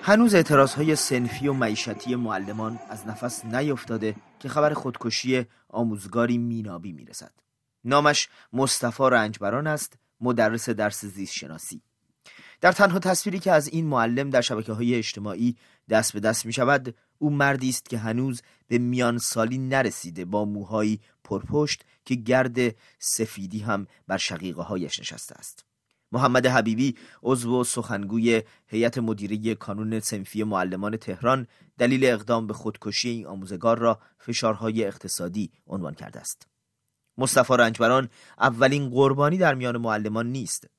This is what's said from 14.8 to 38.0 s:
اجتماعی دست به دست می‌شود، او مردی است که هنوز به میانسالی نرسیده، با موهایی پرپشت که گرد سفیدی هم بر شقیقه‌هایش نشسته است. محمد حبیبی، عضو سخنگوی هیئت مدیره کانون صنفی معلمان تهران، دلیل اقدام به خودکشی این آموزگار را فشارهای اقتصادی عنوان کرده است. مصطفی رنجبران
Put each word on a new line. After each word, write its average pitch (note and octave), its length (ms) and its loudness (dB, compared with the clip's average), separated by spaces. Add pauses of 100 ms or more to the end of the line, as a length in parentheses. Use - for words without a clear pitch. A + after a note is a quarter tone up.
اجتماعی A2 600 -2 (340)
دست A2 240 2
به G#2 60 -4
دست A2 260 0
می‌شود، B2+ 500 0 (220)
او D3+ 120 0
مردی C#3 400 2
است - 200 -6
که A#2 80 -6
هنوز A#2+ 440 -2 (260)
به A#2+ 100 0
میانسالی A#2+ 800 0
نرسیده، A#2 680 -2
با G#2 200 -2
موهایی G#2+ 540 -2 (240)
پرپشت D3 640 -4 (200)
که B2+ 100 -2
گرد B2 600 2 (240)
سفیدی G#2+ 600 -4
هم G2+ 280 -2 (200)
بر G2 100 -2
شقیقه‌هایش F2 840 -6
نشسته - 360 -14
است. - 300 -20 (460)
محمد B2+ 340 4
حبیبی، A#2+ 500 2 (280)
عضو B2 400 0
سخنگوی A2+ 760 0 (260)
هیئت A#2 300 0
مدیره G#2+ 580 -4
کانون A2 440 -6
صنفی G#2 440 -6
معلمان G2 540 -2
تهران، A#2+ 500 -2 (300)
دلیل C3 280 4
اقدام A2+ 420 0
به G#2+ 60 -8
خودکشی G#2+ 560 -6
این A2+ 160 -6
آموزگار F#2+ 540 -2
را A2+ 200 2 (180)
فشارهای A2 680 -2
اقتصادی F#2 680 -6 (160)
عنوان E2+ 260 -6
کرده - 260 -16
است. - 280 -12 (680)
مصطفی B2+ 400 4
رنجبران A#2 520 4 (300)